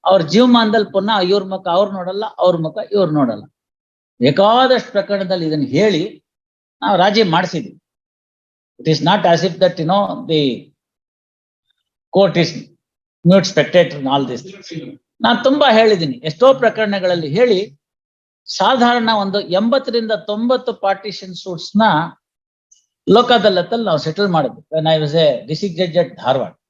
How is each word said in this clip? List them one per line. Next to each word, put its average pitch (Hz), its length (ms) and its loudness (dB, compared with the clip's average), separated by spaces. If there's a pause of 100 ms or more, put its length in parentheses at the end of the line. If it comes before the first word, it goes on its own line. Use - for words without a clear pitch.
ಅವ್ರ 185 180 4
ಜೀವಮಾನದಲ್ಲಿ 220 680 2
ಪುನಃ 202 280 0
ಇವ್ರ 196 240 0
ಮುಖ 190 240 -8
ಅವ್ರು 196 240 0
ನೋಡಲ್ಲ, 190 320 -8 (140)
ಅವ್ರ 175 180 2
ಮುಖ 160 220 -6 (140)
ಇವ್ರು 190 180 2
ನೋಡಲ್ಲ. 120 340 -2 (760)
ಬೇಕಾದಷ್ಟು 220 720 2
ಪ್ರಕರಣದಲ್ಲಿ 190 540 -4
ಇದನ್ನ 151 200 -2
ಹೇಳಿ 185 580 -2 (580)
ನಾವು 196 160 0
ರಾಜಿ 202 240 2
ಮಾಡಿಸಿದ್ವಿ. 165 560 -2 (1040)
It - 60 -4
is 156 140 0
not 175 220 2
as 170 220 2
if 180 60 -2
that, 175 220 0
you 160 120 -6
know, 196 420 -4
the 143 440 -2 (1500)
court 190 260 4
is - 60 -4 (800)
mute 190 200 4
spectator 160 460 2
in 135 80 -6
all 135 220 -2
this. 127 200 -12 (720)
ನಾನ್ 233 240 0
ತುಂಬಾ 285 280 4
ಹೇಳಿದ್ದೀನಿ, 202 440 2
ಎಷ್ಟೋ 233 380 2
ಪ್ರಕರಣಗಳಲ್ಲಿ 202 720 -2
ಹೇಳಿ, 208 520 0 (760)
ಸಾಧಾರಣ 240 600 2
ಒಂದು 196 240 -2
ಎಂಬತ್ತರಿಂದ 226 720 -2
ತೊಂಬತ್ತು 233 600 -4
ಪಾರ್ಟಿಷನ್ 196 600 -6
ಸೂಟ್ಸ್ 175 420 -10
ನ 208 60 4 (1300)
ಲೋಕ್ 240 220 4
ಅದಾಲತ್ 190 400 2
ಅಲ್ಲಿ 233 140 -4
ನಾವು 160 120 0
ಸೆಟಲ್ 185 300 -4
ಮಾಡಿದ್ವಿ. 151 320 -2
When 160 380 -2
I 151 60 -2
was 147 120 -4
a 147 300 0
district 160 340 -6
judge 175 260 0
at - 100 -18
Dharwad 123 380 -4 (160)